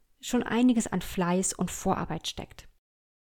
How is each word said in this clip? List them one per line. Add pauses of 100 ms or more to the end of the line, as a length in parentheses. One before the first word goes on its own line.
(240)
schon
einiges
an
Fleiß
und
Vorarbeit
steckt. (600)